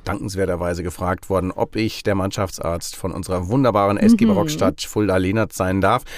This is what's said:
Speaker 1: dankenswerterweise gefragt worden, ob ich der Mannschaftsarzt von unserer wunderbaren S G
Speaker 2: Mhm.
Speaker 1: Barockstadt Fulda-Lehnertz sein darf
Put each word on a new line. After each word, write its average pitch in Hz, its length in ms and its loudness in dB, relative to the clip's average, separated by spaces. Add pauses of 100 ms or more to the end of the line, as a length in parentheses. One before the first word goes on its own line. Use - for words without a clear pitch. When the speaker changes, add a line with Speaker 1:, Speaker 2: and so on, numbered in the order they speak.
Speaker 1:
dankenswerterweise 90 800 -2
gefragt 90 480 -4
worden, 92 200 0
ob - 240 -4
ich 110 280 -2
der 104 100 0
Mannschaftsarzt 92 840 -4
von 90 160 -6
unserer 90 380 -4
wunderbaren 107 480 4
S 220 180 6
G 226 100 4
Speaker 2:
Mhm. 220 40 6
Speaker 1:
Barockstadt 156 540 0
Fulda-Lehnertz 98 760 0
sein 95 240 0
darf 104 220 2 (140)